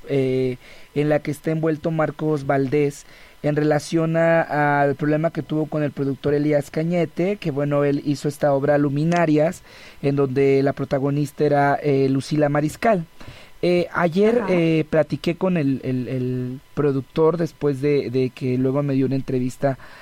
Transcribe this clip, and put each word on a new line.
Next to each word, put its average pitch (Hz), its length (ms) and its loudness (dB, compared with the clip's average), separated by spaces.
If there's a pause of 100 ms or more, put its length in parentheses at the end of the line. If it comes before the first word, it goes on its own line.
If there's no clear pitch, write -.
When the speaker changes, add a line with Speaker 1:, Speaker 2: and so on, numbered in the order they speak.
Speaker 1:
eh, 131 500 0 (360)
en 147 140 0
la 151 120 2
que 151 120 -6
está - 180 -6
envuelto 160 400 -2
Marcos 156 560 -2
Valdés 143 580 0 (380)
en 147 140 0
relación 151 600 0
a, 147 640 2
al 143 140 2
problema 151 380 0
que 156 100 -6
tuvo 156 240 -4
con 151 160 -4
el 143 80 -2
productor 139 440 -2
Elías 147 360 0
Cañete, 170 640 -2
que 170 140 -6
bueno, 143 320 0
él 143 220 0
hizo 143 240 -2
esta 143 240 0
obra 143 260 2
Luminarias, 151 840 2 (400)
en 143 120 0
donde 139 480 2
la 139 100 2
protagonista 143 720 -2
era, 143 380 2
eh, 135 260 2
Lucila 143 400 0
Mariscal. 156 560 0 (560)
Eh, 175 320 2
ayer, 196 500 2
Speaker 2:
Ajá. 190 100 -2
Speaker 1:
eh, 165 360 2
platiqué 156 480 0
con 185 200 -2
el, 139 260 0
el, 127 260 -4
el 127 520 -4 (140)
productor 147 640 0
después 147 420 -2
de, 139 300 0
de 127 200 0
que 127 260 -4
luego 131 280 0
me 139 100 -2
dio 135 120 2
una 135 100 -2
entrevista, 131 600 -2 (240)